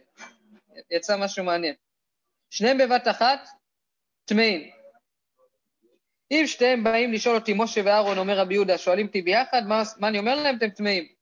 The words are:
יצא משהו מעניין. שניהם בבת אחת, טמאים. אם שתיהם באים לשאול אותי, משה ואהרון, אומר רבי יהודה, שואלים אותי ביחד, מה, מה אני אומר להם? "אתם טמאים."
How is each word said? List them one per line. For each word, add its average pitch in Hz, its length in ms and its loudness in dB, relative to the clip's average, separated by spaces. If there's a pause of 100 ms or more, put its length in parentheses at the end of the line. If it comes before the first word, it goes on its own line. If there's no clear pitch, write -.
(920)
יצא 170 260 -2
משהו 196 280 -4
מעניין. 170 300 -2 (760)
שניהם 254 280 0
בבת 247 300 2
אחת, 247 400 0 (760)
טמאים. 214 460 0 (1600)
אם 302 160 2
שתיהם 240 380 0
באים 226 280 2
לשאול 226 220 0
אותי, 220 220 -2
משה 220 280 -2
ואהרון, 202 340 2
אומר 190 200 0
רבי 185 160 0
יהודה, 190 240 2
שואלים 190 280 0
אותי 202 160 -4
ביחד, 233 440 0
מה, 214 160 0 (160)
מה 202 100 -2
אני 214 100 -2
אומר 247 240 -2
להם? 277 140 0
"אתם 220 140 -2
טמאים." 196 520 -4